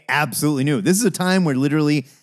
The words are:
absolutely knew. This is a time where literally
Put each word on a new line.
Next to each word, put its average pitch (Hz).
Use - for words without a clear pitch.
absolutely 143
knew. 143
This 123
is 240
a 196
time 185
where 147
literally 147